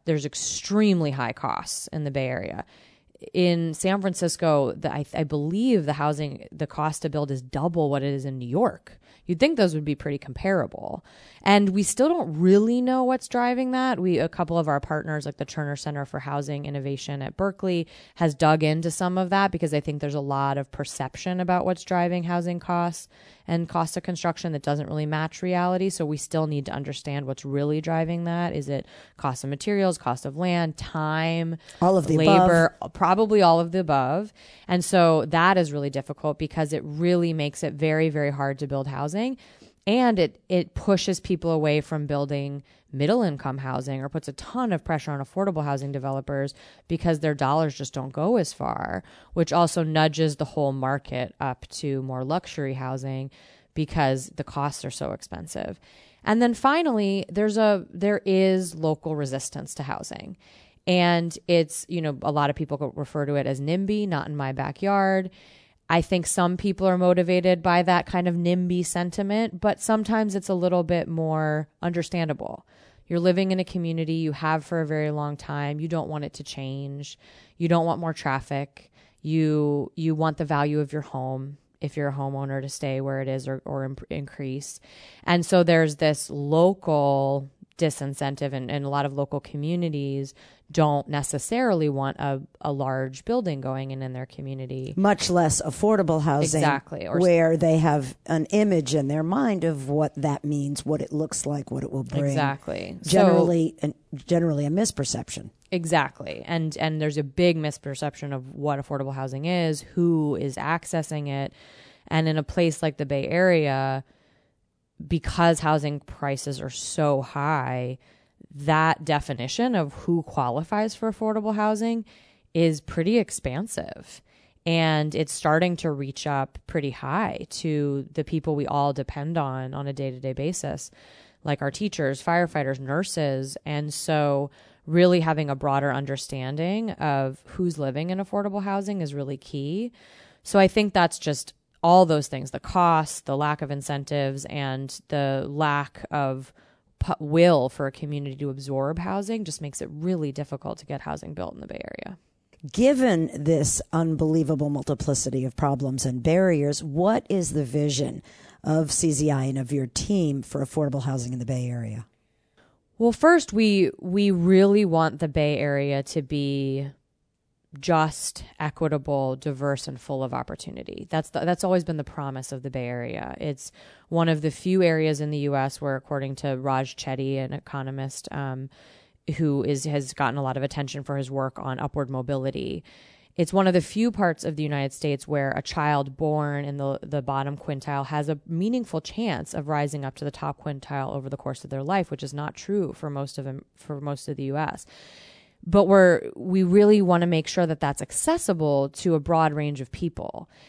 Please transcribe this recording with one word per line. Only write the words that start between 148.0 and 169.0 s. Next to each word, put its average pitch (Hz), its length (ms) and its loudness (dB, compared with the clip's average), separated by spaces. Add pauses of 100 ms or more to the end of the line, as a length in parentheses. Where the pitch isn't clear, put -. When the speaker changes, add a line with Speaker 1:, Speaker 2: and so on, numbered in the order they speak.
Speaker 1:
to 143 160 -6
absorb 135 480 -4
housing 196 460 -4
just 156 160 -8
makes 143 200 -10
it - 120 -8
really 156 400 -2
difficult - 460 -8
to - 80 -20
get 139 160 -8
housing - 320 -8
built - 200 -8
in - 60 -16
the - 80 -12
Bay - 120 -10
Area. - 380 -14 (540)
Speaker 2:
Given 247 600 4
this 147 480 2 (120)
unbelievable 156 800 2
multiplicity 135 760 -2
of 127 100 -4
problems 135 500 -2
and 127 160 -2
barriers, 160 640 4
what 175 480 0
is 180 220 0
the 151 120 0
vision 143 600 -2 (400)
of 156 260 2
C 160 220 2
Z 147 180 2
I 135 140 0
and 135 120 -2
of 131 140 -4
your 139 160 -2
team 151 560 0
for 139 220 -6
affordable 139 400 -2
housing 127 280 -4
in 127 60 -6
the 117 80 -8
Bay 123 220 -2
Area? 113 380 -8 (920)
Speaker 1:
Well, 233 140 4
first, 320 400 6
we, 202 480 6
we 196 320 2
really 190 520 6
want 160 360 2
the 160 80 0
Bay 147 300 2
Area 139 440 0
to 156 200 -4
be 139 680 -2 (880)
just, 156 640 0 (140)
equitable, 143 800 -2